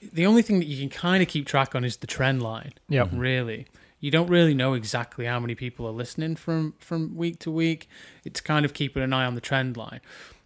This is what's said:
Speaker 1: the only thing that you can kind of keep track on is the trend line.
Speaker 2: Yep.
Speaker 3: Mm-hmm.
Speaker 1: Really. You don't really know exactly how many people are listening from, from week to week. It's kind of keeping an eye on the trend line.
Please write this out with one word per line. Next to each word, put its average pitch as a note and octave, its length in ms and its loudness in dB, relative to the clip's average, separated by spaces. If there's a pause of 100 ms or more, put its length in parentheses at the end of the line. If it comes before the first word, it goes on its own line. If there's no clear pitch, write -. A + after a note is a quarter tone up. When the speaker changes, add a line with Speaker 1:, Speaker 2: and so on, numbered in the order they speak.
(140)
Speaker 1:
the E3+ 120 2
only A3+ 160 6
thing G#3+ 180 2
that E3+ 60 0
you D3 140 -6
can C#3 100 -6
kind F3+ 340 2
of F3 60 0
keep C#3+ 180 -2
track C3+ 280 2
on B2 100 0
is B2 120 -2
the A2+ 100 -4
trend C3 360 0
line. A2 300 -8 (160)
Speaker 2:
Yep. B2+ 180 4
Speaker 3:
Mm-hmm. F2 120 -2
Speaker 1:
Really. B2 480 -2 (340)
You C#3+ 100 -6
don't E3 160 4
really E3+ 260 8
know C3 220 2
exactly A#2 500 -4
how A#2+ 160 -2
many A#2+ 140 -4
people A#2+ 300 -10
are A2+ 60 -6
listening D3+ 460 -6
from, D#3+ 420 -4
from E3 380 -6
week E3+ 220 -4
to E3 120 -8
week. E3 380 -2 (340)
It's - 160 -10
kind D3+ 240 2
of C#3+ 100 -2
keeping C#3 300 -4
an C3 80 -2
eye C3 140 2
on B2 100 -2
the A#2 60 -8
trend C3 340 -2
line. A#2 240 -12 (460)